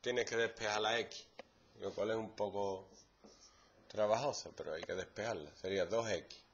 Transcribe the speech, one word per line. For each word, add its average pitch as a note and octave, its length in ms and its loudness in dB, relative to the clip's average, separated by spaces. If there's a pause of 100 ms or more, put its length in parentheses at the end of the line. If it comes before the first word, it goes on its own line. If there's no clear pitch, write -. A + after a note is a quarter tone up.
tienes B2 240 2
que A2+ 100 -2
despejar A2 460 2
la A2+ 180 4
X, - 280 -6 (520)
lo G2 140 -4
cual G#2 160 2
es A2+ 80 2
un G#2+ 180 -4
poco G2 540 -2 (960)
trabajoso, A2 640 2
pero D2+ 200 -6
hay E2+ 100 -4
que F2 120 -4
despejarla. F#2 600 -4
Sería F#2+ 300 2
dos A2+ 240 2
X E2+ 280 -2 (160)